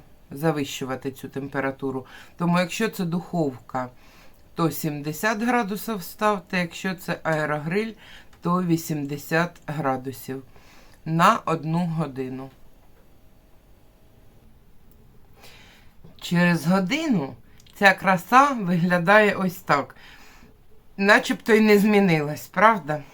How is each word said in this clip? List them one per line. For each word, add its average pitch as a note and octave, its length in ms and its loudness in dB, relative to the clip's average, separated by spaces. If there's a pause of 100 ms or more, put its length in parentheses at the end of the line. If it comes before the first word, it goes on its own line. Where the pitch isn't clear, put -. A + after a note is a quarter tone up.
(300)
завищувати C#3 800 -4
цю - 180 -14
температуру. C3+ 800 -6 (300)
Тому F3 220 0
якщо F3+ 300 -2
це F#3+ 160 -6
духовка, D3+ 840 -4 (680)
то E3 160 0
сімдесят D#3 720 -4
градусів A3 600 -2
ставте, G#3 560 -4
якщо F3 360 -6
це - 280 -8
аерогриль, D#3 720 -2 (480)
то F3+ 220 0
вісімдесят D#3+ 880 -2 (160)
градусів C3+ 760 -6 (640)
на E3+ 400 4
одну D#3+ 420 -2
годину. C3+ 640 -6 (3750)
Через E3+ 460 2
годину F#3+ 680 0 (400)
ця G3 200 6
краса G3 560 4
виглядає F#3 840 2
ось F#3 220 -4
так. - 400 -2 (1000)
Начебто A3+ 560 2
й G#3+ 80 8
не G#3+ 180 8
змінилась, F#3 680 2
правда? F3 560 2 (120)